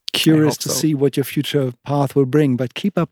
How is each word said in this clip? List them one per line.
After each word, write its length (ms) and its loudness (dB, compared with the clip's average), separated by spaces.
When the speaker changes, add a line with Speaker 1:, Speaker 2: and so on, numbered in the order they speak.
Speaker 1:
curious 420 4
Speaker 2:
hope 60 -12
Speaker 1:
to 80 -8
Speaker 2:
so. 60 -4
Speaker 1:
see 200 0
what 220 0
your 80 0
future 480 -2
path 300 -2
will 120 4
bring. 300 2
But 180 -4
keep 240 -4
up 140 -2